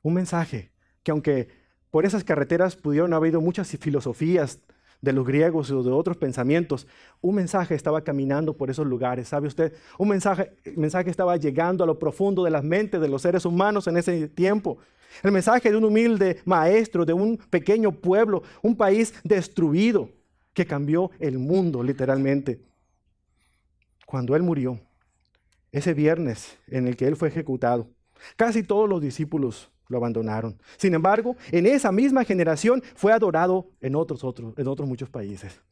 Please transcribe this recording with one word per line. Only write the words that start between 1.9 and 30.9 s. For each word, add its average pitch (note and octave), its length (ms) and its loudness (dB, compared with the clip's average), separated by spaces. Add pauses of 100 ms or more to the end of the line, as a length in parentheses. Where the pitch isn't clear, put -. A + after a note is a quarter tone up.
por D#3+ 140 2
esas G3 180 0
carreteras E3+ 520 0
pudieron D#3+ 380 0
haber D#3+ 160 2
ido D#3+ 120 0
muchas F3 280 -2
filosofías D3 880 -2 (420)
de C3 120 0
los C3 120 0
griegos D3 440 0
o C3 140 -2
de B2+ 80 0
otros E3 260 0
pensamientos, C#3+ 720 -2 (340)
un F#3 140 0
mensaje F3+ 400 -2
estaba D#3 280 -2
caminando C#3+ 540 -2
por C3 140 -4
esos D3 160 -4
lugares, B2+ 400 -4
¿sabe D3 200 -4
usted? D#3 260 -2 (240)
Un G3+ 120 0
mensaje, F#3+ 540 -2
el - 140 -10
mensaje E3+ 320 -2
estaba F3 280 0
llegando E3 460 0
a E3 40 2
lo D#3 120 0
profundo F#3 440 0
de E3 80 2
las C#3+ 120 0
mentes F#3+ 360 -2
de D#3 80 0
los C#3 140 -2
seres F3+ 240 0
humanos F#3+ 420 0
en E3+ 100 0
ese E3+ 300 -2
tiempo. F#3+ 520 -2 (420)
El G3 100 2
mensaje A3 380 2
de G#3+ 80 4
un A3 80 4
humilde G#3+ 580 2
maestro, F3+ 640 2
de E3 80 2
un G#3+ 240 0
pequeño G3 540 0
pueblo, F#3+ 500 2 (220)
un A3+ 120 2
país G#3+ 380 2 (100)
destruido, F#3 840 2 (440)
que F3 120 0
cambió D#3+ 540 -2
el C#3 180 -4
mundo D3+ 460 0
literalmente. C3+ 840 -2 (1400)
Cuando B2+ 280 -2
él E3 60 2
murió, C3 400 -2 (880)
ese D3+ 220 -2
viernes D3+ 720 0
en B2+ 220 -2
el B2 100 -2
que B2+ 80 -2
él D3+ 100 2
fue D#3+ 120 -2
ejecutado, B2 640 -2 (460)
casi A3+ 260 0
todos G#3 260 2
los F3+ 100 0
discípulos C#3+ 720 -4 (160)
lo B2 100 -4
abandonaron. A2+ 600 -4 (180)
Sin F#3 180 2